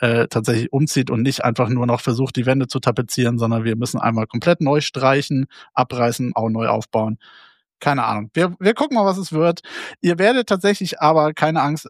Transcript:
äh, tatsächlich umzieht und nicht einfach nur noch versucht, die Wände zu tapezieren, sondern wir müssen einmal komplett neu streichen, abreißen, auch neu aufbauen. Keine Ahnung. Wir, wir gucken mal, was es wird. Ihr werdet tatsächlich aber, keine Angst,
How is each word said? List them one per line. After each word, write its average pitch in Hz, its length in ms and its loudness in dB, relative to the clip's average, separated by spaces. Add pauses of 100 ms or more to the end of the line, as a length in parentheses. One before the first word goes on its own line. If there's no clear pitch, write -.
äh, 117 280 2
tatsächlich 117 460 -2
umzieht 139 360 0
und 117 120 0
nicht 131 200 0
einfach 120 280 0
nur 123 160 0
noch 120 160 0
versucht, 127 340 -2
die 123 80 0
Wände 131 240 2
zu 123 120 -4
tapezieren, 120 580 0
sondern 113 260 0
wir 113 120 0
müssen 120 220 -4
einmal 113 280 0
komplett 165 340 0
neu 147 220 2
streichen, 135 640 0 (260)
abreißen, 123 640 -2
auch 113 160 0
neu 113 180 -2
aufbauen. 110 500 -2 (600)
Keine 139 240 0
Ahnung. 110 300 -4
Wir, 175 240 0
wir 202 160 2
gucken 285 200 -2
mal, 208 120 2
was 185 100 0
es 190 160 -8
wird. 170 280 0 (420)
Ihr 170 160 2
werdet 233 320 2
tatsächlich 196 500 0
aber, 156 320 4
keine 156 300 0
Angst, 147 280 -2